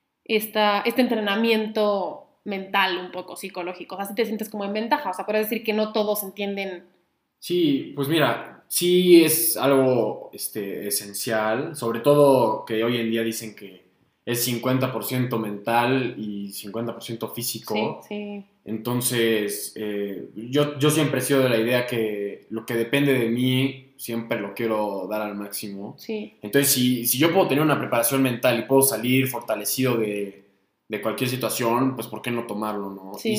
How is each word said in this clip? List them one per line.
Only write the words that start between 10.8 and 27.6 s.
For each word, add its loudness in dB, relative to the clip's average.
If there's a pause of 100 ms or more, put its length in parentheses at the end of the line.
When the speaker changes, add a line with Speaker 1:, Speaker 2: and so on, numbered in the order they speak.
Speaker 2:
esencial, -2
sobre -4
todo 6
que 0
hoy 2
en -2
día 0
dicen -6
que -20 (380)
es -2
cincuenta 0
por -6
ciento -2
mental 0
y -8
cincuenta -8
por -16
ciento -8
físico. -6
Speaker 1:
Sí, -10 (260)
sí. -20 (200)
Speaker 2:
Entonces, -2
eh, -6
yo, -2
yo 4
siempre 0
he -2
sido 2
de 4
la 4
idea 2
que -4
lo -8
que -4
depende 2
de 2
mí, 0
siempre -4
lo -8
quiero -2
dar -2
al -6
máximo. -10
Speaker 1:
Sí. -10
Speaker 2:
Entonces, 2
si, 2
si 0
yo 4
puedo 4
tener 2